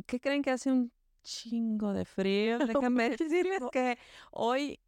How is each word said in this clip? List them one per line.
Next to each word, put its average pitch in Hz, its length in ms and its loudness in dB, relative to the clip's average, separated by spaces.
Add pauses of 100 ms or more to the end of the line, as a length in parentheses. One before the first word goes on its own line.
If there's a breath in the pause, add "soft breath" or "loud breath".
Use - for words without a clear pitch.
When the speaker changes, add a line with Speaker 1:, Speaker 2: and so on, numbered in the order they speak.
Speaker 1:
¿qué 247 120 -4
creen 285 220 0
que 269 80 -2
hace 262 220 0
un 247 200 2 (320)
chingo 220 720 -2
de 185 120 -2
frío? 202 540 0
Speaker 2:
<laughs> 269 240 2
Speaker 1:
Déjenme 247 280 2
decirles 339 500 0 (100)
que 254 280 0 (320 loud breath)
hoy, 262 560 -2